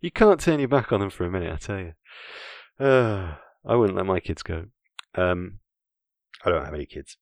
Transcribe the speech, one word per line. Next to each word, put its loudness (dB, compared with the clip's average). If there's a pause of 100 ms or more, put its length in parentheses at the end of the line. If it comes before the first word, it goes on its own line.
you -8
can't 6
turn 2
your 0
back 2
on 2
them -2
for -4
a -2
minute, -4
I -8
tell -8
you. -12 (840)
Uh, 2 (320)
I 2
wouldn't 4
let -2
my 2
kids -6
go. -8 (500)
Um, -2 (880)
I 2
don't 0
have -10
any -8
kids. -18